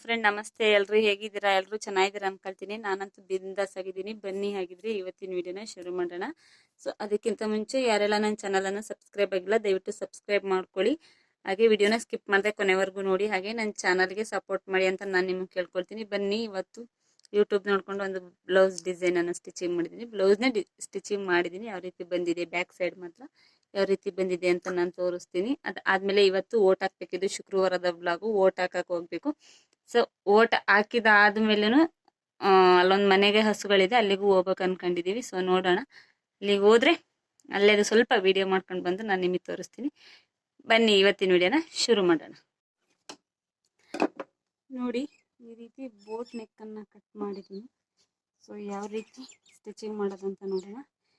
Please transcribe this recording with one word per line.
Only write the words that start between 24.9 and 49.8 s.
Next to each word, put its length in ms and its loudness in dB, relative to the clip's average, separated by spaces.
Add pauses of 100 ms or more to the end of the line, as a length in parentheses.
ತೋರಿಸ್ತೀನಿ. 540 -4 (160)
ಅದ್ 100 -8 (140)
ಆದ್ಮೇಲೆ 360 2
ಇವತ್ತು 280 -2 (100)
ಓಟ್ 180 4
ಹಾಕ್ಬೇಕಿದ್ದು 520 -6
ಶುಕ್ರವಾರದ 520 -2 (120)
ವ್ಲಾಗು, 280 -4 (140)
ಓಟ್ 200 4
ಹಾಕಕ್ 320 -4
ಹೋಗ್ಬೇಕು. 360 -6 (600)
So, 100 2 (340)
ಓಟ್ 200 4 (180)
ಹಾಕಿದಾದ್ಮೇಲೆನೂ, 1080 4 (600)
ಆ, 100 2 (320)
ಅಲ್ಲೊಂದ್ 320 4
ಮನೆಗೆ 340 4
ಹಸುಗಳಿದೆ, 540 2
ಅಲ್ಲಿಗೂ 320 0
ಹೋಗ್ಬೇಕು 320 2
ಅನ್ಕೊಂಡಿದೀವಿ. 640 -4
So, 60 -8 (140)
ನೋಡೋಣ, 300 2 (600)
ಅಲ್ಲಿಗೆ 260 2
ಹೋದ್ರೆ 240 6 (560)
ಅಲ್ಲೇ 280 4
ಅದು 140 2
ಸ್ವಲ್ಪ 220 4 (160)
ವಿಡಿಯೋ 240 2
ಮಾಡ್ಕೊಂಡು 360 -4
ಬಂದು 220 -4
ನಾನು 160 0
ನಿಮಗೆ 240 -2
ತೋರಿಸ್ತೀನಿ. 400 -10 (840)
ಬನ್ನಿ, 300 4
ಇವತ್ತಿನ 340 4
ವಿಡಿಯೋನ 240 2 (240)
ಶುರು 260 4
ಮಾಡೋಣ. 220 0 (2500)
ನೋಡಿ, 340 -8 (440)
ಈ 20 -20 (120)
ರೀತಿ 200 -20 (220)
ಬೋಟ್ 340 -12
ನೆಕ್ 280 -20
ಅನ್ನ 120 -16 (140)
ಕಟ್ 180 -20 (140)
ಮಾಡಿದ್ದೀನಿ. 420 -14 (800)
So, 80 -20 (180)
ಯಾವ 140 -8 (120)
ರೀತಿ 280 -14 (340)
ಸ್ಟಿಚಿಂಗ್ 440 -14